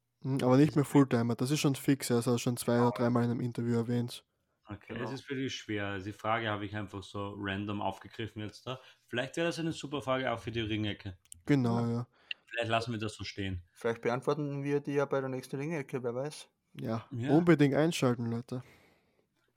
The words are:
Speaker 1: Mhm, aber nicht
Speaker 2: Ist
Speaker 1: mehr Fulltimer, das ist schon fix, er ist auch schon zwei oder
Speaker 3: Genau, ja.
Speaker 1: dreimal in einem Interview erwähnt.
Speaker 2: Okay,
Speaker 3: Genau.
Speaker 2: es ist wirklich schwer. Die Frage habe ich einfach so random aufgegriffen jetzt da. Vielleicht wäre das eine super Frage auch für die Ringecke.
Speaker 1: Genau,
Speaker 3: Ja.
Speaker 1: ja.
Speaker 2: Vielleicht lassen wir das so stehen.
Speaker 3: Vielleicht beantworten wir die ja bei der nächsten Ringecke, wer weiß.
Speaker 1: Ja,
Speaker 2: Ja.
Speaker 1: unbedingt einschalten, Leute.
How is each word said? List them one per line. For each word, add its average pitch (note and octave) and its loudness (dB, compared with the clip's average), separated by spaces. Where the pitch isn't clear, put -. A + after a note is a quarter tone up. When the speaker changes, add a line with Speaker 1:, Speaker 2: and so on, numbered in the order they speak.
Speaker 1:
Mhm, C3+ 0
aber B2+ 6
nicht D3 6
Speaker 2:
Ist - -
Speaker 1:
mehr D3 4
Fulltimer, A#2+ 4
das B2+ -2
ist D3 2
schon C#3+ 2
fix, - 0
er A#3+ 6
ist A#3 0
auch A#2+ 4
schon A#2+ 0
zwei A#2+ 2
oder A#2+ 6
Speaker 3:
Genau, A#2+ -6
ja. A#2+ 2
Speaker 1:
dreimal A#2+ 4
in A#2+ 2
einem B2 -2
Interview A#2+ -2
erwähnt. A#2+ -2
Speaker 2:
Okay, G#2 -12
Speaker 3:
Genau. A2+ -6
Speaker 2:
es A#2 -6
ist C3 -10
wirklich C3 -4
schwer. G2+ -4
Die G2 -8
Frage A2+ -2
habe G#2 -2
ich G2+ -8
einfach G2+ -6
so G2+ -8
random G2+ -4
aufgegriffen G2+ -8
jetzt - -12
da. B2+ -8
Vielleicht B2+ -6
wäre E3+ 0
das E3 -4
eine D#3+ -4
super C#3+ -8
Frage C3 0
auch A2+ -2
für A#2 -10
die A#2 -2
Ringecke. G#2+ -4
Speaker 1:
Genau, A#2+ 2
Speaker 3:
Ja. - -
Speaker 1:
ja. A#2+ -2
Speaker 2:
Vielleicht A#2 -4
lassen A2+ 0
wir A2+ -4
das G#2+ -4
so - -12
stehen. F#2+ -6
Speaker 3:
Vielleicht A#2 -4
beantworten C#3+ -2
wir C#3+ 0
die C#3+ -4
ja C#3 2
bei C#3 0
der C3+ -6
nächsten C3 -6
Ringecke, C#3 -4
wer A#2+ -2
weiß. C#3 -8
Speaker 1:
Ja, A#2 -4
Speaker 2:
Ja. C#3 4
Speaker 1:
unbedingt D3 6
einschalten, C3+ 2
Leute. A#2 -6